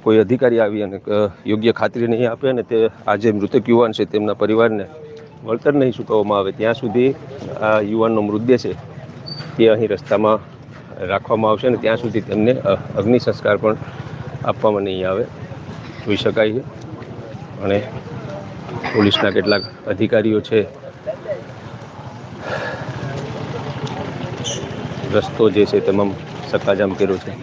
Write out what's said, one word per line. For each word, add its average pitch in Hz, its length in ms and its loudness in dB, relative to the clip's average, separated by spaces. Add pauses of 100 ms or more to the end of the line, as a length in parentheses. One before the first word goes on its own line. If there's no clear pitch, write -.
કોઈ 110 160 6
અધિકારી 117 420 4
આવી 107 220 2
અને, 98 140 -4
અ, 104 340 0 (160)
યોગ્ય 107 260 2
ખાતરી 117 340 0
નહીં 117 240 2
આપે 117 180 -2
અને 123 140 0
તે 113 280 2 (160)
આ 104 100 2
જે 107 160 4
મૃતક 101 360 0
યુવાન 117 240 6
છે 107 120 0
તેમના 104 300 0
પરિવારને 107 500 2 (600)
વળતર 117 280 0
નહીં 131 200 4
ચૂકવવામાં 104 460 2
આવે 95 140 0
ત્યાં 110 220 0
સુધી 123 400 2 (460)
આ 107 200 4
યુવાનનો 110 400 2
મૃતદેહ 107 360 4
છે 107 160 -2 (840)
તે 113 120 8
અહીં 110 200 4
રસ્તામાં 104 500 2 (680)
રાખવામાં 107 440 2
આવશે 107 160 2
અને 123 100 4
ત્યાં 110 200 2
સુધી 110 240 -2
તેમને, 107 320 2
અ, 113 220 2 (240)
અગ્નિ 113 200 4
સંસ્કાર 104 380 0
પણ 110 200 2 (680)
આપવામાં 107 380 2
નહીં 92 280 -2
આવે, 101 140 0 (840)
જોઈ 107 100 2
શકાય 107 360 2
છે. 123 80 -2 (1000)
અને 101 200 2 (1120)
પોલીસના 101 360 4
કેટલાક 98 320 2 (240)
અધિકારીઓ 107 540 2
છે - 480 -2 (4000)
રસ્તો 107 360 2
જે 101 140 4
છે 101 160 2
તમામ 98 340 0 (360)
સક્કાજામ 101 420 0
કર્યો 95 240 0
છે - 140 -10 (120)